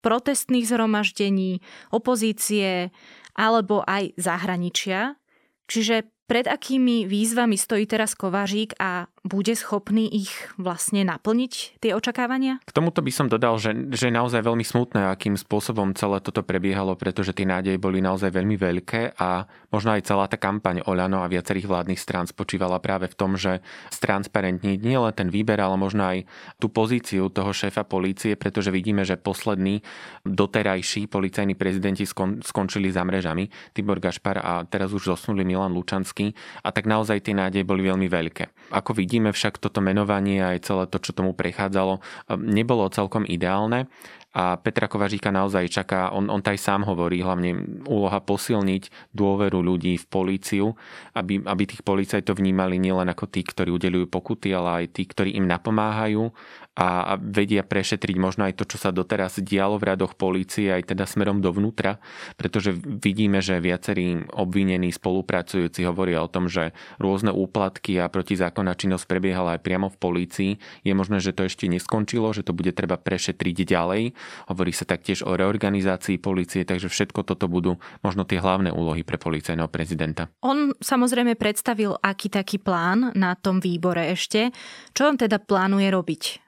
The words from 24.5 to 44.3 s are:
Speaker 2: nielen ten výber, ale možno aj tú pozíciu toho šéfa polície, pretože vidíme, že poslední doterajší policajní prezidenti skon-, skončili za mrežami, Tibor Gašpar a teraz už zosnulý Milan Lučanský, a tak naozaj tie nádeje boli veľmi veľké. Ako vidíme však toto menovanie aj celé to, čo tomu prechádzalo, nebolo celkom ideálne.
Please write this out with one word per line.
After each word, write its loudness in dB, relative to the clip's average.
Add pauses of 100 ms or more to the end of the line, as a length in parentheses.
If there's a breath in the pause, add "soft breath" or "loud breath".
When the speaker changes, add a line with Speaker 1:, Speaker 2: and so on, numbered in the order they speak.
Speaker 2:
nielen 2
ten 0
výber, 2
ale 2
možno 0
aj -2 (320 loud breath)
tú 0
pozíciu 0
toho 0
šéfa -2
polície, 0
pretože 0
vidíme, 0
že 2
poslední -2 (400 loud breath)
doterajší 0
policajní 0
prezidenti 0
skon-, -4
skončili -2
za 0
mrežami, 0 (240 loud breath)
Tibor -2
Gašpar -2
a -2
teraz -2
už 0
zosnulý -2
Milan 0
Lučanský, -4 (280 loud breath)
a -2
tak 2
naozaj 2
tie 0
nádeje 0
boli 2
veľmi 2
veľké. -4
Ako 0
vidíme 2
však -2
toto -2
menovanie 2
aj -2
celé 0
to, -4
čo -6
tomu -2
prechádzalo, 0 (320 loud breath)
nebolo 2
celkom -2
ideálne. 0 (480 loud breath)